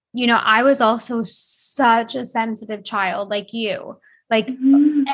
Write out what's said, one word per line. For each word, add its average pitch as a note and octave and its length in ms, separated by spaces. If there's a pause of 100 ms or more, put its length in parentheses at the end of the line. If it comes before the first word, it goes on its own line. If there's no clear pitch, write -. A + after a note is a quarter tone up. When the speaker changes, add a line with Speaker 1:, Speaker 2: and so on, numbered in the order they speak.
(140)
Speaker 1:
you A#3+ 140
know, A#3 80
I A3 280
was C4+ 180
also A#3 420
such - 920
a B3 100
sensitive A3 580
child, G3 460
like G#3 240
you. A3 440 (320)
Like, A3 180
Speaker 2:
Mm-hmm. C#4 560 (100)